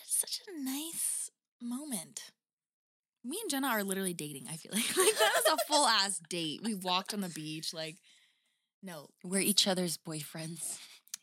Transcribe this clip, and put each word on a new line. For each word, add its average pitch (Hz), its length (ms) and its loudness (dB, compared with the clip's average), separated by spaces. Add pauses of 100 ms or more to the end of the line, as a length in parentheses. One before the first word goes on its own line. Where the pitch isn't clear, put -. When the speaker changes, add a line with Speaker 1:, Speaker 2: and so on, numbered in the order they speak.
Speaker 1:
such - 420 -2
a 330 160 -6
nice 285 680 -4 (280)
moment. 240 720 -8 (920)
Me 311 160 -6
and 427 80 -6
Jenna 277 200 -2
are 214 140 2
literally 190 300 -2
dating, 147 340 -8
I 160 100 -10
feel - 140 -14
like. 226 140 0
<laughs> - 120 -2
Like, 403 200 6
that 427 260 4
was - 160 6
a 330 60 2
full-ass 214 640 4
date. 160 340 -4
We 214 120 0
walked 185 400 0
on 208 60 -2
the 185 80 -2
beach, 156 440 -6
like, 160 220 -8 (880)
no. 165 240 -14 (160)
Speaker 2:
We're 190 180 2
each 196 260 6
other's 180 300 2
boyfriends. 160 800 -8 (460)